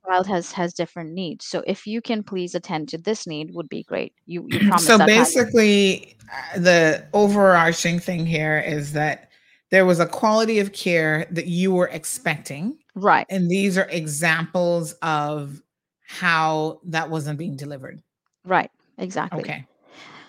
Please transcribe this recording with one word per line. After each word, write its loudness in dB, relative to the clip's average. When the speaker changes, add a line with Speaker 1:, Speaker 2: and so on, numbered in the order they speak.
Speaker 1:
child 0
has, -4
has -4
different -8
needs. -10
So -6
if -6
you -6
can -6
please -8
attend -6
to -10
this -6
need -10
would -10
be -10
great. -8
You, -10
you -2
Speaker 2:
<clears throat> 4
Speaker 1:
promised 4
Speaker 2:
So 8
Speaker 1:
that 8
time. 6
Speaker 2:
basically, 2
uh, -10
the 4
overarching 4
thing -4
here 0
is -6
that -4
there 6
was 4
a 4
quality 0
of -4
care 0
that -6
you 0
were 2
expecting. -8
Speaker 1:
Right. 2
Speaker 2:
And 0
these 2
are 0
examples -2
of -4
how -2
that -4
wasn't -6
being -8
delivered. -14
Speaker 1:
Right. 0
Exactly. -6
Speaker 2:
Okay. -10